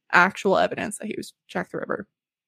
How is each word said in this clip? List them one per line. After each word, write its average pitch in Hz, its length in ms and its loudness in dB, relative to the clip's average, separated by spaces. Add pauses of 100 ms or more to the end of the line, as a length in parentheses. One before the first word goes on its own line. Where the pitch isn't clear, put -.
(140)
actual 190 440 4
evidence - 400 0
that 214 100 -10
he 214 100 -6
was - 160 -12 (160)
Jack - 220 -8
the 170 80 -8
Ripper. - 280 -6 (400)